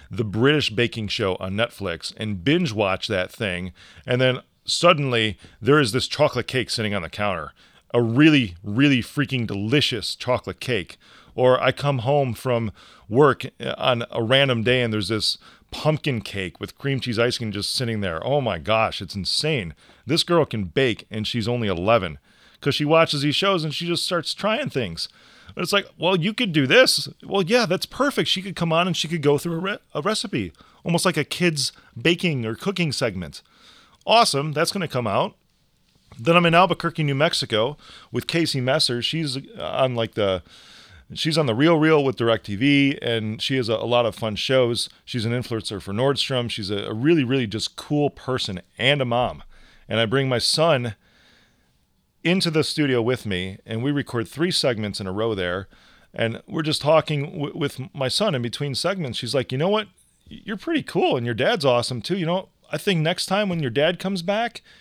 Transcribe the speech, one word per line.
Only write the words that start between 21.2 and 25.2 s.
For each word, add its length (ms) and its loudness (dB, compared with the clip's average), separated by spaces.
she's 200 -2
only 200 -2
eleven 520 0
'cause 120 0
she 120 -2
watches 360 4
these 140 0
shows 300 2
and 100 -6
she 100 -6
just 200 -2
starts 280 -4
trying 360 -2
things. 400 -6